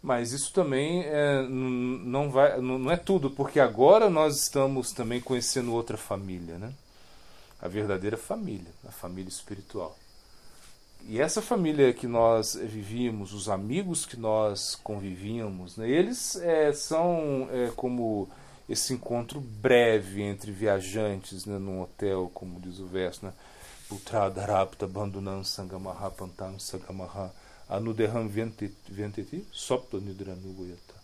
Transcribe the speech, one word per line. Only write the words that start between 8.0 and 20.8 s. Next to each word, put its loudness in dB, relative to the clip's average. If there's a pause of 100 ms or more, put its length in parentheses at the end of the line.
família, -6 (160)
a -16
família -10
espiritual. -10 (1120)
E 0
essa 2
família 6
que -4
nós, 4
é, -6
vivíamos, -4
os -8
amigos -2
que -12
nós 2
convivíamos, -6
né, -4
eles, 2
é, 4
são, 0
é, 0
como -2 (400)
esse -2
encontro -6
breve 4
entre -6
viajantes, -2